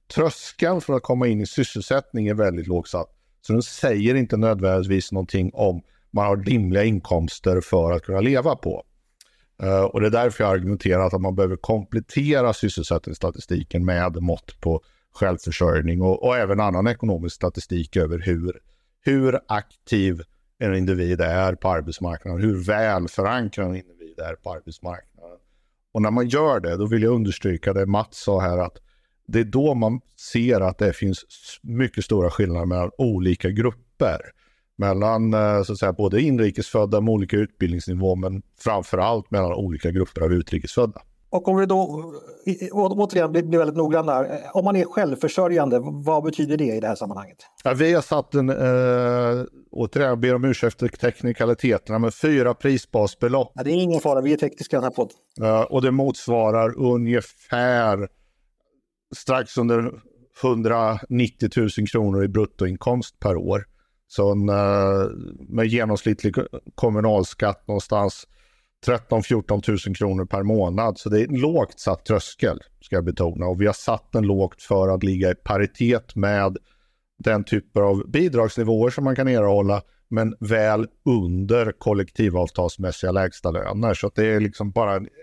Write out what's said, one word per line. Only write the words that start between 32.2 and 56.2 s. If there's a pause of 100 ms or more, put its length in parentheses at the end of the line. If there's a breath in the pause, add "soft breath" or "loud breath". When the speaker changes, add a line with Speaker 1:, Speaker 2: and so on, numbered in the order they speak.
Speaker 1:
skillnader
mellan
olika
grupper. (560)
Mellan,
eh,
så
att
säga,
både
inrikesfödda
med
olika
utbildningsnivå,
men (180)
framförallt
mellan
olika
grupper
av
utrikesfödda. (280)
Speaker 2:
Och
om
vi
då, (320)
i-,
å-,
återigen
blir,
blir
väldigt
noggranna
här. (120)
Om
man
är
självförsörjande,
vad
betyder
det
i
det
här
sammanhanget? (260)
Speaker 1:
Ja,
vi
har
satt
en,
eh, (260)
återigen,
jag
ber
om
ursäkt
för
teknikaliteterna,
men
fyra
prisbasbelopp.
Speaker 2:
Ja,
det
är
ingen
fara,
vi
är
tekniska
i
den
här
podden. (260)
Speaker 1:
Eh,
och
det
motsvarar